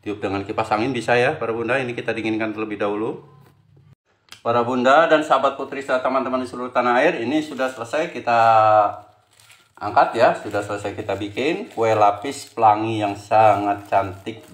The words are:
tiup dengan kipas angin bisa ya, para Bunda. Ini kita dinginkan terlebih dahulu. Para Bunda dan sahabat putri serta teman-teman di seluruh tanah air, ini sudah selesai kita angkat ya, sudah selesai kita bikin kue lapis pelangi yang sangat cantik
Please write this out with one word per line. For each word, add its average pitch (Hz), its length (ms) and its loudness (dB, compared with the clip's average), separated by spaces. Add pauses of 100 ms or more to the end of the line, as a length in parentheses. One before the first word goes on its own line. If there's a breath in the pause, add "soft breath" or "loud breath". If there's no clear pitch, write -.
tiup 101 200 -8
dengan 98 240 -6
kipas 110 240 -4
angin 113 240 -2
bisa 120 240 0
ya, 135 160 2
para 113 160 -6
Bunda. 117 280 -2
Ini 123 120 -4
kita 117 240 -6
dinginkan 110 400 -4
terlebih 107 240 -8
dahulu. 104 560 -6 (1080)
Para 120 200 2
Bunda 131 480 4
dan 151 160 4
sahabat 135 320 0
putri 135 240 -8
serta 131 240 -2
teman-teman 127 320 -2
di 127 80 -4
seluruh 123 240 -10
tanah 123 320 2
air, 170 160 2
ini 151 240 -2
sudah 131 240 -6
selesai 151 480 -6
kita 117 260 0 (1300 soft breath)
angkat 104 400 0
ya, 147 240 4
sudah 101 240 -6
selesai 101 320 -6
kita 101 240 -6
bikin 123 560 -4
kue 113 160 0
lapis 107 640 0
pelangi 110 480 2
yang 101 160 -4
sangat 101 720 2
cantik 98 640 -4